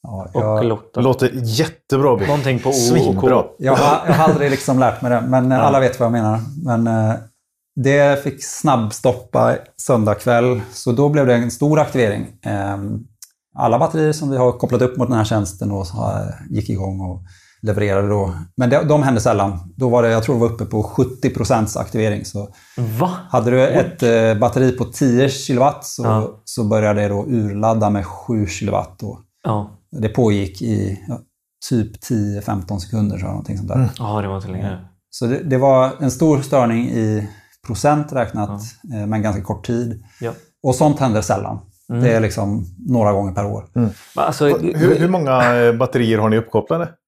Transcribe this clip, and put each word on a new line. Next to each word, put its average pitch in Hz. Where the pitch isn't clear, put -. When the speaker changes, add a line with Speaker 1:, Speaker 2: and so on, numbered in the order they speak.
Speaker 1:
Ja, 95
jag 107
Speaker 2:
Okkelotta. 113
Speaker 3:
Låter 127
jättebra, 131
Bill. 98
Speaker 2:
Någonting 135
på 131
O 135
och -
K. 131
Speaker 3:
Svinbra. 127
Speaker 1:
Jag 131
har, 147
jag 165
har 160
aldrig 143
liksom 135
lärt 117
mig 123
det, 120
men, 127
eh, 131
Speaker 2:
Ja. 151
Speaker 1:
alla 139
vet 127
vad 120
jag 113
menar. 110
Men, 117
eh, 110
det 139
fick -
snabbstoppa 120
söndag 110
kväll, 120
så -
då 143
blev 147
det 120
en 120
stor 151
aktivering. 113
Ehm, 101
alla 117
batterier 156
som 151
vi 135
har 127
kopplat 120
upp 127
mot 123
den 123
här 107
tjänsten 107
och 98
så 92
har, 104
gick 107
igång 95
och 92
levererade 101
då. 98
Men 123
det, 151
de 151
hände 127
sällan. 101
Då 131
var 120
det, 117
jag 113
tror 131
det 113
var 117
uppe 113
på 107
sjuttio 127
procents 113
aktivering. 107
Så 101
Speaker 2:
Va? 180
Speaker 1:
hade 120
du 127
Speaker 2:
Oj. 131
Speaker 1:
ett, -
eh, 113
batteri 127
på 123
tio 131
kilowatt 131
så, -
Speaker 2:
Ja. 110
Speaker 1:
så -
började 107
det 104
då 101
urladda 107
med 101
sju 110
kilowatt 98
då. 104
Speaker 2:
Ja. 104
Speaker 1:
Det 110
pågick 101
i, 101
ja, 120
typ 110
tio, 104
femton 101
sekunder, 101
tror 92
jag, 95
någonting 101
sånt 98
där. -
Speaker 3:
Mm. 123
Speaker 2:
Ja, 107
det 98
var 95
inte 95
länge. 92
Speaker 1:
Så -
det, 131
det 135
var 131
en 135
stor 151
störning 123
i 107
procent 147
räknat, 104
Speaker 2:
Ja. 127
Speaker 1:
eh, 104
men 107
ganska 98
kort -
tid. 117
Speaker 2:
Ja. 117
Speaker 1:
Och 131
sånt 147
händer 110
sällan. 104
Speaker 2:
Mm. 120
Speaker 1:
Det 120
är 113
liksom 104
några 110
gånger 98
per 101
år. 104
Speaker 3:
Mm. 117
Speaker 2:
Men -
alltså, 147
Speaker 3:
Hur, 160
hur 160
många, 131
eh, 120
batterier 120
har 110
ni 110
uppkopplade? 160